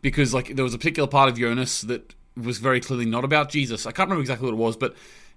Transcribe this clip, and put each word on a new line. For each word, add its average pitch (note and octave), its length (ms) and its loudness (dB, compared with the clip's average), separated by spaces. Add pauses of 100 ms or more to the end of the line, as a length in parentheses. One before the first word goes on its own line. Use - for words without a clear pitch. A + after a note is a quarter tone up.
because, C3+ 320 2
like, B2+ 220 -2
there C3+ 80 0
was B2 100 -2
a A#2+ 40 -6
particular D#3 300 0
part C3+ 220 6
of A#2+ 80 -4
Jonas A#2+ 440 0
that A#2 320 -8 (280)
was A#2 160 -4
very B2 220 2
clearly A#2+ 260 -2
not A2+ 180 0
about C#3+ 260 2
Jesus. B2 360 -4
I A2+ 60 -8
can't F#3+ 160 0
remember F#3 140 0
exactly B2+ 240 -4
what A#2+ 80 0
it A2 40 -2
was, A2+ 200 2
but - 180 -2 (420)